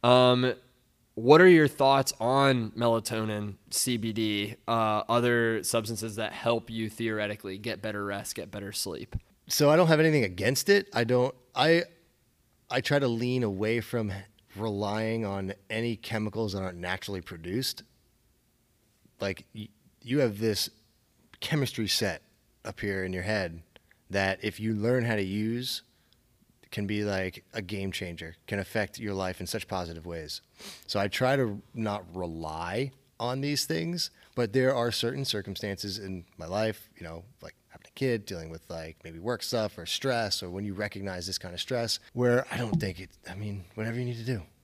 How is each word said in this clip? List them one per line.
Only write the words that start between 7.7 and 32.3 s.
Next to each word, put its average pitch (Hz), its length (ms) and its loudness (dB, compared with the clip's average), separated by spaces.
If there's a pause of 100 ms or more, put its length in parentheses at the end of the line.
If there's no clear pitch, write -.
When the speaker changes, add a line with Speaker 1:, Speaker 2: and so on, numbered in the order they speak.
Speaker 1:
better 104 220 -4
rest, 101 300 -6
get 85 160 -10
better 101 220 -10
sleep? 87 440 -8 (320)
Speaker 2:
So 147 200 4
I 151 80 8
don't 175 120 6
have 156 120 6
anything 156 240 6
against 98 460 0
it. 202 240 4
I 117 100 2
don't, 123 300 2 (200)
I, 165 300 4 (840)
I 127 100 0
try 143 180 2
to 139 100 2
lean 123 340 0
away 107 380 0
from 107 320 -2 (440)
relying 107 680 -2
on 98 300 -4 (140)
any 113 280 -2
chemicals 107 560 -4
that 95 100 -4
aren't 90 160 -6
naturally 92 440 -6
produced. 87 600 -6 (1400)
Like, 98 240 -4 (100)
y-, 107 140 -10 (320)
you 131 200 0
have 110 180 2
this 107 300 0 (720)
chemistry 127 480 -2
set 95 340 -2 (420)
up - 160 -12
here 98 240 -2
in 92 80 -4
your 90 100 -4
head 90 400 -4 (500)
that 95 300 0
if 104 180 -4
you 110 140 0
learn 117 300 2
how 117 120 0
to 101 60 0
use, 110 600 -4 (880)
can 101 160 -4
be, 104 180 -2
like, 95 480 -2
a 110 80 -6
game 98 320 -6
changer, 85 440 -10 (100)
can 104 120 -4
affect 98 400 -4
your 107 140 -6
life 95 280 -4
in 90 60 -8
such - 220 -6
positive 85 380 -6
ways. 82 340 -10 (460)
So - 120 -2
I 101 100 0
try 127 280 2
to 110 240 0 (140)
not 104 300 -4 (100)
rely 87 800 -4 (280)